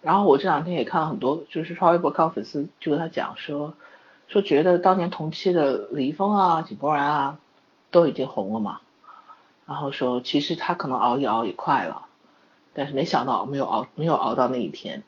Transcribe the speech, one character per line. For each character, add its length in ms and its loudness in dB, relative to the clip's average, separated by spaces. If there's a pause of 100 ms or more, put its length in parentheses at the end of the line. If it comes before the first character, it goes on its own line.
然 160 2
后 60 2
我 140 8
这 100 -2
两 160 2
天 100 -4
也 80 0
看 200 0
了 40 -2
很 120 -6
多， 320 -2
就 120 -4
是 120 -8
刷 160 4
微 80 6
博 120 2
看 160 2
到 40 0
粉 140 -8
丝 220 -6 (140)
就 100 -4
跟 80 2
他 80 -4
讲 300 -6
说， 380 -8 (520)
说 160 2
觉 220 4
得 140 6
当 180 4
年 140 0
同 200 -6
期 220 -2
的 400 2
李 160 -2
易 40 -4
峰 220 0
啊、 280 4
井 140 -12
柏 160 -2
然 140 0
啊 320 -2 (540)
都 160 8
已 40 -2
经 140 -4
红 260 -6
了 60 -4
嘛， 220 -6 (880)
然 100 -10
后 160 -6
说 280 -2
其 200 0
实 160 -4
他 180 -4
可 140 -6
能 100 -2
熬 200 2
一 80 0
熬 180 0
也 80 -4
快 320 -2
了， 220 -10 (680)
但 160 -6
是 40 -10
没 120 0
想 200 0
到 220 -2
没 100 -6
有 100 -2
熬， 280 -2
没 100 -4
有 100 2
熬 200 0
到 140 2
那 80 -2
一 100 -2
天。 420 -12